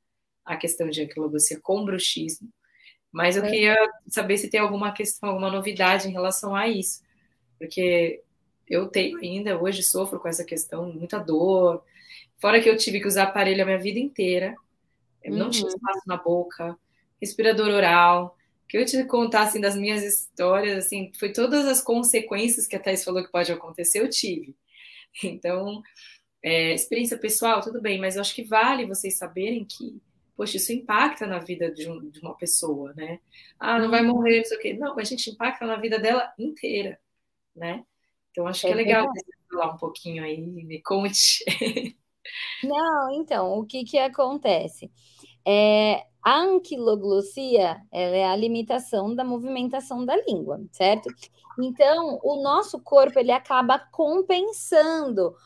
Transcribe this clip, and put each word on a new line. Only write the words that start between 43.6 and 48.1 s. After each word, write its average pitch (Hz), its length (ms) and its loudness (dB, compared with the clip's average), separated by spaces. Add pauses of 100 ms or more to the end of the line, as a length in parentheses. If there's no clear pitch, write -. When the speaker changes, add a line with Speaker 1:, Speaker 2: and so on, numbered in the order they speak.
Speaker 2:
que 254 180 -8
que 277 140 0
acontece? 262 920 0 (560)
É, 214 580 4 (180)
a 254 180 6
anquiloglossia, 226 1400 2 (140)
ela 180 240 0